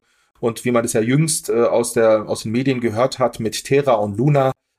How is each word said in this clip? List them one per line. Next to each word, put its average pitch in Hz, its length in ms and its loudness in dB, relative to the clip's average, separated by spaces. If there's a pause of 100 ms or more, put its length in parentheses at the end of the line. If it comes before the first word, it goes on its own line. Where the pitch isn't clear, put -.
(400)
Und 117 240 -4
wie 123 80 0
man 117 100 2
das 120 120 -4
ja 117 60 2
jüngst, 143 480 0
äh, 113 140 2
aus 117 300 0
der, 110 360 2
aus - 140 -6
den 110 80 -8
Medien 127 300 0
gehört 117 400 -2
hat 120 180 -2
mit 110 240 -6
Terra 139 300 2
und 104 260 0
Luna, 135 320 2 (280)